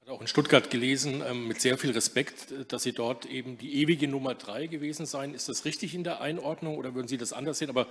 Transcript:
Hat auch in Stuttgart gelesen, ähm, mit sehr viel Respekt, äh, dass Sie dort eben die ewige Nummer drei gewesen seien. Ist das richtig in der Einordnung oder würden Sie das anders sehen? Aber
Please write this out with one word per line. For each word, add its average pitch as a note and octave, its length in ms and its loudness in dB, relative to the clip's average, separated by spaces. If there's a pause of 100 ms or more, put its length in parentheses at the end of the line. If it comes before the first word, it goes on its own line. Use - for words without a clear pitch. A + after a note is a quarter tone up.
Hat - 80 -16
auch B2+ 100 -8
in A2+ 60 -8
Stuttgart C#3+ 440 8
gelesen, C3+ 560 2
ähm, B2 220 -4
mit A2 140 -2
sehr B2+ 160 4
viel C#3 140 2
Respekt, - 600 0
äh, C3+ 140 -8
dass A#2+ 160 -4
Sie B2 100 0
dort A#2+ 320 -2
eben B2+ 320 -8
die C3+ 240 -2
ewige D3+ 260 6
Nummer C3+ 280 0
drei A#2+ 320 -6
gewesen D3+ 400 -6
seien. C#3 260 -4
Ist - 160 -6
das B2 160 -4
richtig D#3 300 -4
in F3+ 100 -4
der E3+ 160 -4
Einordnung D#3 560 -2
oder B2+ 180 -6
würden B2+ 140 -2
Sie C3 80 -2
das A#2 160 -4
anders C#3+ 260 -4
sehen? D3 120 -2
Aber B2 200 4